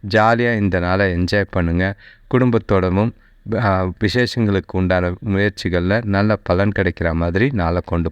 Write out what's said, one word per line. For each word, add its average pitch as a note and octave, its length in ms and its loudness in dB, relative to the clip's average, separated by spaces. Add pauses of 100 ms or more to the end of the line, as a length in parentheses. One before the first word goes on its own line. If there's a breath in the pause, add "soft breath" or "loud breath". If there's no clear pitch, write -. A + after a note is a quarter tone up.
ஜாலியா A#2 460 2
இந்த G2 240 0
நாளை F#2 360 0
என்ஜாய் F2+ 360 0
பண்ணுங்க. F2+ 440 0 (380 loud breath)
குடும்பத்தோடவும், G#2+ 800 2 (440 soft breath)
ஆ, F#2+ 440 0
விசேஷங்களுக்கு G#2+ 720 0
உண்டான F2+ 420 0 (120)
முயற்சிகள்ல G2 760 0
நல்ல G#2 320 0
பலன் G2+ 440 0
கிடைக்கிற E2+ 340 -2
மாதிரி E2+ 400 0
நாளை F2 320 0
கொண்டு E2+ 260 -2